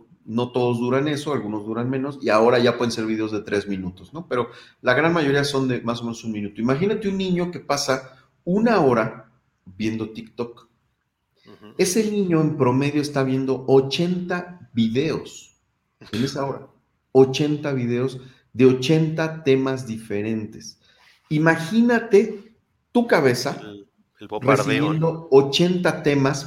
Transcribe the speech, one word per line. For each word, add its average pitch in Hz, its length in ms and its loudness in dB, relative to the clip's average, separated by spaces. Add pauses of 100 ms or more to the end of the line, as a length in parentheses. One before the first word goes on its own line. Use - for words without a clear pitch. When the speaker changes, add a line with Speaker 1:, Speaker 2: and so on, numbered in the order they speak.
(260)
Speaker 1:
No 120 260 -4
todos 123 260 0
duran 127 300 0
eso, 147 260 -4
algunos 107 320 -6
duran 117 240 -4
menos, 135 320 -6
y 113 80 -2
ahora 117 300 4
ya 120 180 2
pueden 117 140 -2
ser 113 140 -6
videos 110 260 -4
de 104 100 -6
tres 101 260 -4
minutos, 92 460 -10
¿no? 165 140 -14
Pero 120 240 -4 (300)
la 123 120 2
gran 156 180 2
mayoría 143 320 2
son 135 240 -2
de 123 140 -2
más 117 200 -6
o - 20 -12
menos 113 200 -8
un 113 100 -8
minuto. 104 280 -8
Imagínate 196 480 0
un 190 80 -4
niño 180 320 -2
que 147 100 -12
pasa 139 560 -4 (280)
una 214 380 2
hora 120 500 0 (340)
viendo 107 460 -6
TikTok. - 560 -12 (800)
Speaker 2:
Ujú. - 320 -20
Speaker 1:
Ese 214 320 0
niño 180 300 2
en 151 160 0
promedio 139 440 2
está 135 220 -2
viendo 131 440 -2
ochenta 175 1040 0
videos 113 840 -2 (560)
en 113 120 -2
esa 139 220 -4
hora. - 220 -10 (440)
Ochenta 139 600 2
videos 123 460 -2 (340)
de 123 140 6
ochenta 160 760 2
temas 131 440 0
diferentes. 110 920 -8 (500)
Imagínate 214 1200 2 (380)
tu 240 160 2
cabeza 143 540 2
Speaker 2:
El, 104 260 -18 (320)
el 104 80 -16
bombardeo, 107 380 0
Speaker 1:
recibiendo 156 460 0
Speaker 2:
¿no? - 200 -12
Speaker 1:
ochenta 165 720 2
temas, 143 440 0